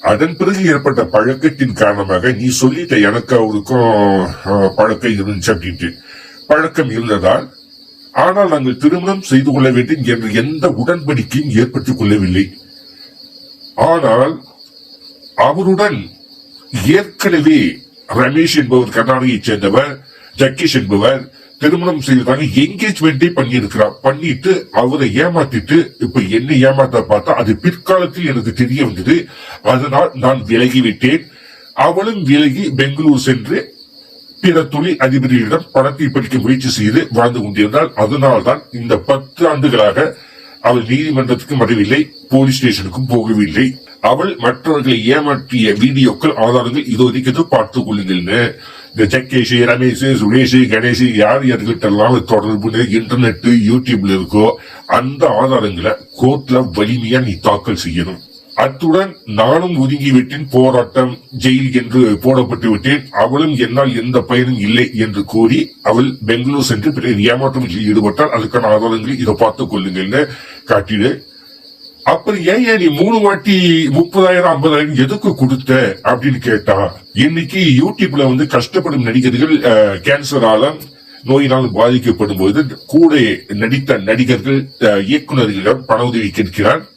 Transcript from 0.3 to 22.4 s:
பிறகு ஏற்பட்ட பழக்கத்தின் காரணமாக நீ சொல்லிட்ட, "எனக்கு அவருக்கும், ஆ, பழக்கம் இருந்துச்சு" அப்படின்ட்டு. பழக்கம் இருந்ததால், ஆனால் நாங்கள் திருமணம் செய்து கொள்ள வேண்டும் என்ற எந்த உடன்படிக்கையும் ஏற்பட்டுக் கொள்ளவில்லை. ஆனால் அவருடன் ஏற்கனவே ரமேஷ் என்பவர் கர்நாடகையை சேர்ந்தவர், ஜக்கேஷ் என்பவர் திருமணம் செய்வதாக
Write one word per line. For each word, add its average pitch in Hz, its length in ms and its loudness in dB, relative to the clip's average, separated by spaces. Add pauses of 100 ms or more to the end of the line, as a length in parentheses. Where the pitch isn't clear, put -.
பிறகு 190 280 -2
ஏற்பட்ட 143 400 0
பழக்கத்தின் 131 760 0
காரணமாக 101 500 0
நீ 120 180 -2 (120)
சொல்லிட்ட, 127 400 0
"எனக்கு 113 340 0
அவருக்கும், 113 520 0 (580)
ஆ, 98 300 0
பழக்கம் 107 420 0
இருந்துச்சு" 98 360 -4
அப்படின்ட்டு. 87 380 -6 (560)
பழக்கம் 156 420 0
இருந்ததால், 107 560 0 (680)
ஆனால் 185 380 2
நாங்கள் 131 340 -2
திருமணம் 175 380 0
செய்து 135 300 2
கொள்ள 131 200 2
வேண்டும் 123 320 0
என்ற 113 240 -2 (140)
எந்த 156 260 -2
உடன்படிக்கையும் 143 920 -2
ஏற்பட்டுக் 127 380 -2
கொள்ளவில்லை. 98 480 0 (1300)
ஆனால் 147 580 2 (1000)
அவருடன் 185 640 0 (880)
ஏற்கனவே 160 720 2 (480)
ரமேஷ் 147 480 0
என்பவர் 123 400 2
கர்நாடகையை 127 460 0
சேர்ந்தவர், 107 500 0 (440)
ஜக்கேஷ் 135 400 0
என்பவர் 107 460 0 (400)
திருமணம் 165 400 0
செய்வதாக 131 400 2 (140)